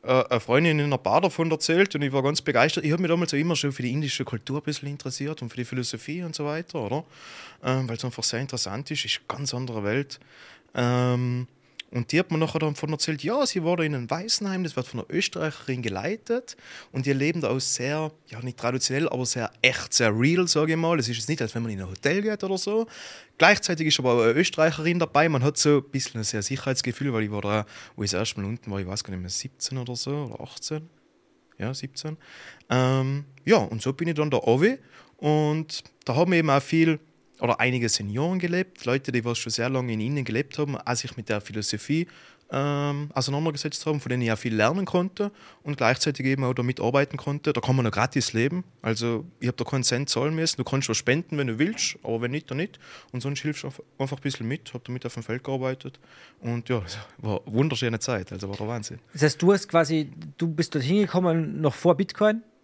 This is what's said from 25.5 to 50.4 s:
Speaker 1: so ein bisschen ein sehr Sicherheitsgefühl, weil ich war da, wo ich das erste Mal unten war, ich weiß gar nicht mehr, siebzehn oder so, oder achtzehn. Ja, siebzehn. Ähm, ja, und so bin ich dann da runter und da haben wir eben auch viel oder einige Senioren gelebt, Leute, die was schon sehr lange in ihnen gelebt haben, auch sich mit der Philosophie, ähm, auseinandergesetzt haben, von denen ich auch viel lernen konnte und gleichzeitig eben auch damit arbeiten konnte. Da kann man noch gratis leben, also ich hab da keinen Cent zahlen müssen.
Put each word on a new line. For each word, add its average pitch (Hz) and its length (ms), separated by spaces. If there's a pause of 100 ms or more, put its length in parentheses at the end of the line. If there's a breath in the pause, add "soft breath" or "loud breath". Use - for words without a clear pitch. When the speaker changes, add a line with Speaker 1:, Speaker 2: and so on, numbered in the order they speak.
Speaker 1:
so 147 220
ein - 140
bisschen 123 300
ein - 20
sehr 104 180
Sicherheitsgefühl, 131 680
weil 110 120
ich 104 60
war 104 120
da, 104 240 (280 loud breath)
wo 104 80
ich 101 80
das 90 80
erste - 220
Mal 98 80
unten 110 240
war, 98 80
ich 90 80
weiß 101 160
gar 98 80
nicht 92 80
mehr, 90 100
siebzehn - 480
oder 123 160
so, 127 160
oder 139 300
achtzehn. - 480 (680)
Ja, 113 160
siebzehn. 156 420 (540 loud breath)
Ähm, 131 540 (200)
ja, 208 140
und 110 220
so 127 120
bin 165 160
ich 165 60
dann 151 160
da 131 80
runter 160 400 (400 soft breath)
und 151 680 (200)
da 120 120
haben 175 160
wir 170 80
eben 156 100
auch 139 100
viel 160 380 (420)
oder 117 200
einige 123 280
Senioren 131 500
gelebt, 180 460
Leute, 135 280
die 117 120
was 120 140
schon 113 140
sehr 117 160
lange 127 240
in 110 80
ihnen 135 240
gelebt 117 340
haben, 143 180
auch - 180
sich - 220
mit 110 120
der 104 120
Philosophie, 107 640 (460 loud breath)
ähm, 143 600
auseinandergesetzt 143 720
haben, 151 140
von 131 100
denen 123 120
ich 117 80
auch 107 80
viel 113 160
lernen 135 300
konnte 190 480 (300 loud breath)
und 147 160
gleichzeitig 131 480
eben 135 180
auch 127 80
damit 123 260
arbeiten 139 380
konnte. 143 380
Da 120 60
kann 131 140
man 127 120
noch 107 40
gratis 120 440
leben, 147 300 (180)
also 113 420 (160)
ich 123 80
hab 120 80
da 120 80
keinen 131 180
Cent 127 280
zahlen 147 240
müssen. 160 240